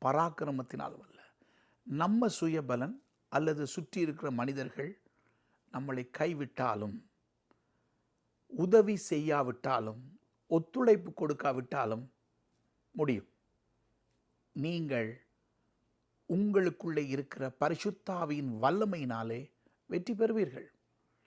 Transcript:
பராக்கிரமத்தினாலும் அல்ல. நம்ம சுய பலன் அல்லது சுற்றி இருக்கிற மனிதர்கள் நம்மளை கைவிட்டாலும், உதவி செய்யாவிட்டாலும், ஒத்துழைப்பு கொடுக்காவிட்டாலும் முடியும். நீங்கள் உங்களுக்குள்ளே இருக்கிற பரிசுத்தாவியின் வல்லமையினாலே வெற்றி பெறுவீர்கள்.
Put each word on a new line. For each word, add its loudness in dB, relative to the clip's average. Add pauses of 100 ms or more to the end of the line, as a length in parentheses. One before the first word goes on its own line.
பராக்கிரமத்தினாலும் -2
அல்ல. -20 (680)
நம்ம 2
சுய 0
பலன் -2 (360)
அல்லது 0
சுற்றி -8
இருக்கிற -2
மனிதர்கள் -4 (800)
நம்மளை -4 (160)
கைவிட்டாலும், -2 (1600)
உதவி 6 (160)
செய்யாவிட்டாலும், 0 (500)
ஒத்துழைப்பு 4
கொடுக்காவிட்டாலும் -2 (920)
முடியும். 0 (1300)
நீங்கள் -2 (1200)
உங்களுக்குள்ளே 2
இருக்கிற -4 (160)
பரிசுத்தாவியின் -2
வல்லமையினாலே 0 (480)
வெற்றி -4
பெறுவீர்கள். 0 (580)